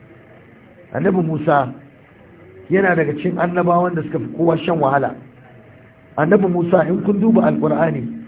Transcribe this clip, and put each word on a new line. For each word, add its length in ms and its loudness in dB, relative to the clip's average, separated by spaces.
Annabi 320 0
Musa 480 0
yana 260 2
daga 180 0
cikin 240 -4
annabawan 580 0
da 80 -2
suka 160 -6
fi 60 -6
kowa 200 2
shan 220 -2
wahala. 360 0
Annabi 340 2
Musa, 360 2
in 160 -2
kun 180 0
duba 280 4
Alƙur'ani, 540 0